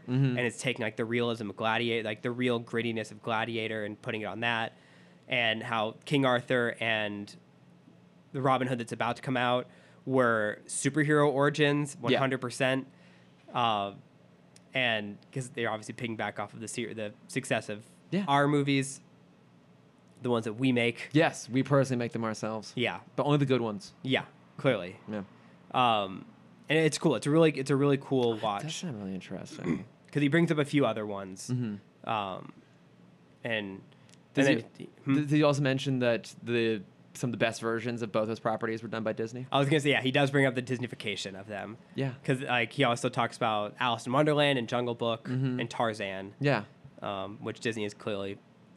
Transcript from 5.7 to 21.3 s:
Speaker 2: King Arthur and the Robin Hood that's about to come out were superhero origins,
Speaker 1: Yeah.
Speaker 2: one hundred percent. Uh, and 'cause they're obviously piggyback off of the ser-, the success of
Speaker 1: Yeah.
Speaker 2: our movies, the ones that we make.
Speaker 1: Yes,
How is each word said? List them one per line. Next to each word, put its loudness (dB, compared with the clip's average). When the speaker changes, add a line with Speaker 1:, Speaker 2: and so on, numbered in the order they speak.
Speaker 2:
King 2
Arthur 2
and -2
the -6
Robin 4
Hood -2
that's -8
about 0
to -16
come -2
out 2
were 4
superhero 2
origins, 2
Speaker 1:
Yeah. -8
Speaker 2:
one 2
hundred 2
percent. 0
Uh, 0
and 0
'cause -6
they're -2
obviously -8
piggyback -6
off -8
of -16
the -10
ser-, -6
the -8
success -4
of -10
Speaker 1:
Yeah. -2
Speaker 2:
our 4
movies, 2
the -2
ones 0
that -4
we 2
make. 2
Speaker 1:
Yes, 2